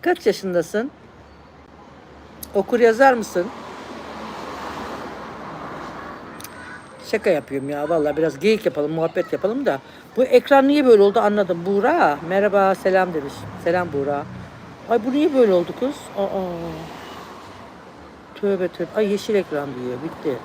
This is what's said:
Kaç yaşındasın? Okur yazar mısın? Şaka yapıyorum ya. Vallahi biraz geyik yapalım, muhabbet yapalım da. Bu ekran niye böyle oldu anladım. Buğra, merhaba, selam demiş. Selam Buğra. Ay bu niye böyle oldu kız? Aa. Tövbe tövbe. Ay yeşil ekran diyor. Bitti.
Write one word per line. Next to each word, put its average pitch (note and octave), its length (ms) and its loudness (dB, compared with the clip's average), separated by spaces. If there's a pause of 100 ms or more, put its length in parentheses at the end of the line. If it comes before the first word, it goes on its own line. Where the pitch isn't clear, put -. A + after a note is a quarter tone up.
Kaç E4+ 240 2
yaşındasın? F#3+ 640 0 (1600)
Okur G#3+ 260 2
yazar B3 340 6
mısın? F#3+ 320 -2 (3750)
Şaka G#3+ 200 0
yapıyorum C#3 400 -2
ya. D3 180 -4
Vallahi D3+ 280 2
biraz D#3 220 0
geyik G#3 280 2
yapalım, D3 260 -2
muhabbet E3 400 -2
yapalım A#3 340 -2
da. C#3 140 0 (360)
Bu B3+ 80 4
ekran C4+ 440 6
niye C#4+ 180 4
böyle A3 160 10
oldu G3+ 180 6
anladım. G3 460 2
Buğra, G3+ 520 4 (100)
merhaba, G3 460 4
selam F#3 400 2
demiş. C#3+ 180 -4 (320)
Selam F3 280 0
Buğra. C#3+ 320 -2 (680)
Ay A#3 160 4
bu C4 60 -2
niye D4 220 2
böyle A#3 180 6
oldu F3 280 2
kız? C#4 140 -2 (240)
Aa. G3 100 0 (2000)
Tövbe F#3+ 340 0
tövbe. E3+ 280 -6
Ay G#3+ 160 2
yeşil G#3 220 -2
ekran D3+ 400 0
diyor. B2 300 -6
Bitti. D3+ 400 -6